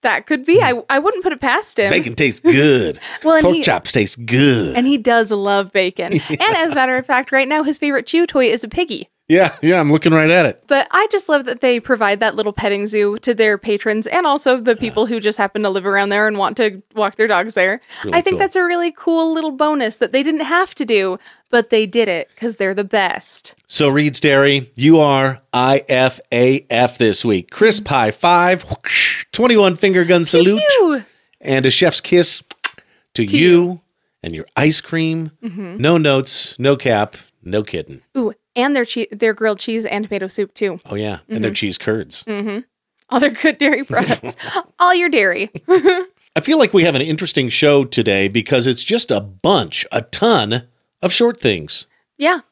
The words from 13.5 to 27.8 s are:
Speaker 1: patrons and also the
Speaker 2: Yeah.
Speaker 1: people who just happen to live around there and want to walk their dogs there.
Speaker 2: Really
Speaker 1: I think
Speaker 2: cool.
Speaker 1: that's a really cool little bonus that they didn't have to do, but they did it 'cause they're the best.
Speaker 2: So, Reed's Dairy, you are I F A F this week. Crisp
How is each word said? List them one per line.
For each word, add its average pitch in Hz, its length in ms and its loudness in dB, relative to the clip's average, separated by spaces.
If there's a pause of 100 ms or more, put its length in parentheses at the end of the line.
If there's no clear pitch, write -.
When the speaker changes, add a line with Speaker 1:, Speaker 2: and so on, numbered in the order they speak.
Speaker 1:
patrons 214 500 -4
and 349 180 0
also 277 320 2
the 233 140 0
Speaker 2:
Yeah. 220 80 -2
Speaker 1:
people 220 260 -2
who 226 140 -4
just 208 180 -2
happen 208 240 -2
to 202 80 0
live 190 160 -4
around 196 220 0
there 208 180 0
and 214 100 -2
want 196 200 -4
to 208 260 -2 (140)
walk 202 180 -2
their 220 140 0
dogs 208 260 0
there. 190 260 0 (240)
Speaker 2:
Really 330 140 -2
Speaker 1:
I 339 40 0
think 381 120 -2
Speaker 2:
cool. - 60 -4
Speaker 1:
that's 381 160 -2
a 370 80 0
really 349 260 -2
cool 330 420 -2
little 320 200 -4
bonus 269 460 -2
that - 120 -2
they 269 140 0
didn't 311 220 -2
have 349 280 -2
to 285 100 -6
do, 196 320 0 (320)
but 233 220 0
they 220 160 2
did 220 220 -2
it 170 260 -4
'cause 226 220 -8
they're 190 180 -2
the 202 80 -4
best. - 720 -4 (140)
Speaker 2:
So, 147 200 2
Reed's 147 300 0
Dairy, 139 560 2
you 156 240 6
are 135 420 2 (120)
I 131 360 2
F 127 300 2 (160)
A 131 340 2
F 120 300 0
this 107 260 2
week. 101 280 -2
Crisp 208 340 2